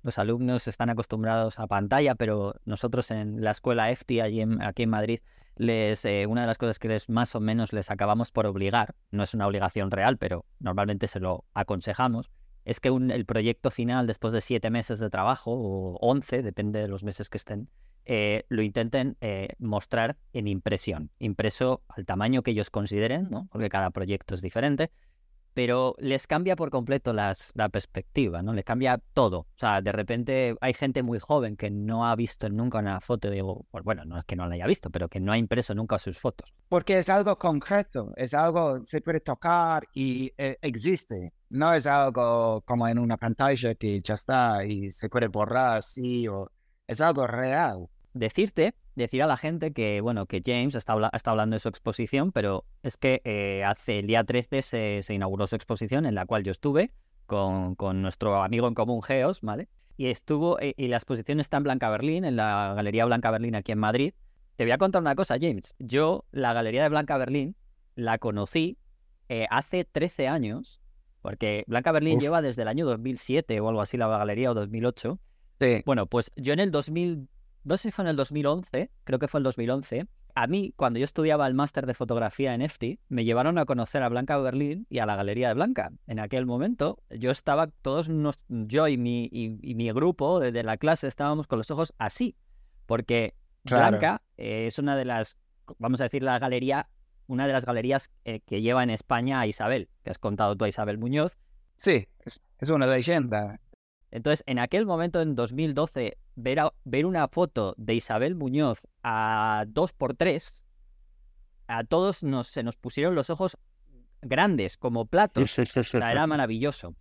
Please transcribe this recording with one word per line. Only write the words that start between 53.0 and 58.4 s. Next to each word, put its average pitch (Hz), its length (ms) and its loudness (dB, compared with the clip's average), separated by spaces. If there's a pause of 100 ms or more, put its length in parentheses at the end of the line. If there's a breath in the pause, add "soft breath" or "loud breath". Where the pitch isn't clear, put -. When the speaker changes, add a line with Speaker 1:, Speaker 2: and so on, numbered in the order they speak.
Speaker 1:
eh, 98 400 -2
hace 104 360 0
el 101 80 -4
día 113 160 4
trece 123 380 0
se, 107 400 -2
se 104 120 -6
inauguró 98 320 0
su 113 100 -4
exposición, 120 500 -2
en 107 100 0
la - 100 -2
cual 110 160 0
yo 95 80 -2
estuve 147 420 2 (340)
con, 95 500 0
con 95 260 -2
nuestro 98 400 0